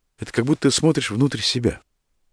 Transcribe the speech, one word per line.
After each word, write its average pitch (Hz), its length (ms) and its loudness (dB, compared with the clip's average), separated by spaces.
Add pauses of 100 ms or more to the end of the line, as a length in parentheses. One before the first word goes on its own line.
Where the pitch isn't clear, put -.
(180)
это - 140 -12
как 117 140 0
будто 147 240 2
ты - 20 2
смотришь 151 400 0
внутрь 117 300 0
себя. 117 400 -2 (520)